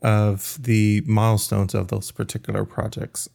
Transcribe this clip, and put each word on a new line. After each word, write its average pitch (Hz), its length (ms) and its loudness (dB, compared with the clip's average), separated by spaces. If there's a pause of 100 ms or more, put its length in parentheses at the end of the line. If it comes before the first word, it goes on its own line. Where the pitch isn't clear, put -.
of 104 600 2
the 107 460 2
milestones 107 680 2
of 98 140 -2
those 101 240 -6
particular 104 540 -6
projects, - 680 -8